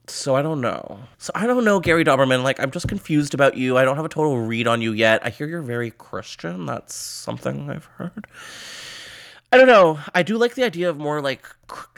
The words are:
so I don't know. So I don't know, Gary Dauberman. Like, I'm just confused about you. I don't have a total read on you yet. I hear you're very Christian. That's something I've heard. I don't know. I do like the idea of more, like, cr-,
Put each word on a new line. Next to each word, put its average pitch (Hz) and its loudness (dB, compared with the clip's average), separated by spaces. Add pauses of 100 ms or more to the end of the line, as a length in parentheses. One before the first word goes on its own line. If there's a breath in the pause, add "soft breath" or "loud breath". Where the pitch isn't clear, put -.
so - -2
I 139 2
don't 156 -4
know. 98 -6 (180)
So - -12
I 190 -2
don't 247 2
know, 202 4
Gary 165 2
Dauberman. 131 4
Like, 131 0
I'm 135 -4
just - -8
confused 151 -2
about 139 2
you. 127 0
I 131 6
don't 131 2
have 156 -4
a 156 -8
total 151 0
read 113 -2
on 117 2
you 113 -2
yet. 110 4
I 120 -4
hear 147 -8
you're 170 -8
very 120 -6
Christian. - -12
That's - -10
something 135 -10
I've 147 -12
heard. - -14 (1200 loud breath)
I 254 8
don't 262 10
know. 180 8 (160)
I 180 2
do 220 -2
like 240 0
the 262 0
idea 175 -2
of 151 -4
more, 147 -4
like, 135 -4 (240)
cr-, - -14 (120)